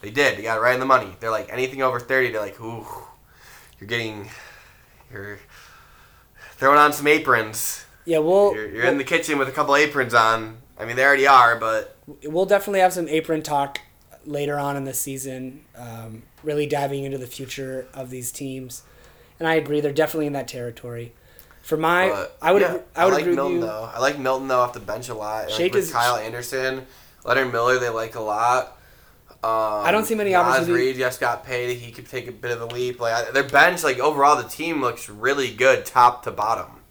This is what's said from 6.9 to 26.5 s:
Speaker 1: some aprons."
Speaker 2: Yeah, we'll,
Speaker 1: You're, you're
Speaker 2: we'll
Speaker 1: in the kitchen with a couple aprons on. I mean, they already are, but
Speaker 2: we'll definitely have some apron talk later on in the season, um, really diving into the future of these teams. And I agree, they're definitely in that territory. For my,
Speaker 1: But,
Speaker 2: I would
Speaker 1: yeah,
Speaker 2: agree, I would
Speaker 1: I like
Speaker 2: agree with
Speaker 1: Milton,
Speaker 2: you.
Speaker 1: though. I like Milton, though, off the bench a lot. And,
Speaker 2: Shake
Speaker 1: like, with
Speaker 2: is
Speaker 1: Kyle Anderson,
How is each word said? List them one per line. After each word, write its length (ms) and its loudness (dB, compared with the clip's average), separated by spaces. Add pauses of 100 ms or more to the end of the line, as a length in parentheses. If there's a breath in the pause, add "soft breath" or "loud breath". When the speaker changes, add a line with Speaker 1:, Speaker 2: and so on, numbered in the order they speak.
Speaker 1:
some 160 -2
aprons." 760 0 (200)
Speaker 2:
Yeah, 140 0
we'll, 360 4
Speaker 1:
You're, 140 -8
you're 140 -4
Speaker 2:
we'll 100 4
Speaker 1:
in 60 0
the 60 -2
kitchen 340 0
with 100 0
a 40 -10
couple 240 0
aprons 380 2
on. 440 2 (200)
I 80 -8
mean, 100 -6
they 80 2
already 220 6
are, 300 8
but 400 -2 (280)
Speaker 2:
we'll 220 0
definitely 340 2
have 120 6
some 160 -6
apron 340 -2
talk 360 -2 (460)
later 340 -4
on 180 -2
in 80 -6
the 100 -10
season, 680 -10 (120)
um, 460 -16 (200)
really 240 -2
diving 380 -2
into 140 -6
the 100 -10
future 680 -10
of 160 -12
these 220 -10
teams. 500 -12 (560 soft breath)
And 100 0
I 60 4
agree, 260 2
they're 120 0
definitely 340 0
in 60 -4
that 160 -6
territory. 640 -12 (480 soft breath)
For 160 -4
my, 320 4
Speaker 1:
But, 340 -4
Speaker 2:
I 100 4
would 100 6
Speaker 1:
yeah, 120 4
Speaker 2:
agree, 60 -4 (160)
I 80 4
would 80 6
Speaker 1:
I 40 2
like 60 0
Speaker 2:
agree 80 0
with 60 2
Speaker 1:
Milton, 200 0
Speaker 2:
you. 100 0
Speaker 1:
though. 280 -8
I 60 -10
like 180 0
Milton, 300 -2
though, 120 2
off 120 2
the 80 -14
bench 280 -8
a 60 -8
lot. 300 -6
And, 80 -6
Speaker 2:
Shake 80 -4 (120)
Speaker 1:
like, 20 -8
with 100 2
Speaker 2:
is 80 -8
Speaker 1:
Kyle 240 2
Anderson, 680 -6 (380 soft breath)